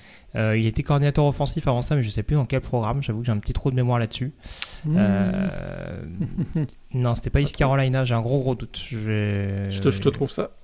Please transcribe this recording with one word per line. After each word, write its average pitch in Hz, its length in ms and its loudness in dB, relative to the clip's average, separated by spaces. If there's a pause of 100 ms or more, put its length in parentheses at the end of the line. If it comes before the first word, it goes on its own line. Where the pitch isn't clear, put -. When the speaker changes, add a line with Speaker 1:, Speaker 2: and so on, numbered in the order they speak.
(360)
Speaker 1:
Euh, 110 200 2
il 113 100 4
était 113 160 0
coordinateur 143 420 2
offensif 143 420 0
avant 123 160 2
ça, 151 140 0
mais 131 60 2
je 107 80 -2
sais 107 120 -2
plus 151 140 0
dans 135 80 2
quel 131 160 0
programme. 120 420 0
J'avoue 113 180 -2
que 120 60 -6
j'ai 120 60 2
un 104 60 0
petit - 160 -4
trou - 160 0
de 123 60 2
mémoire 123 220 2
là-dessus. 117 340 -4 (520)
Speaker 2:
Mmh. 156 140 2
Speaker 1:
Euh, 92 1040 0 (520)
Speaker 2:
<laughs> - 400 -6
Speaker 1:
non, 123 200 2
c'était - 160 -4
pas 139 100 4
East 143 140 0
Speaker 2:
Ok. - 40 -4
Speaker 1:
Carolina. 131 460 4
J'ai 123 100 2
un 113 60 2
gros, 123 180 2
gros 131 160 0
doute. 113 240 -8 (100)
Je 117 100 -6
vais, 101 720 0
Speaker 2:
Je 98 100 -4
te, 131 100 4
je 98 100 2
te - 100 2
trouve 135 200 0
ça. - 200 -4 (140)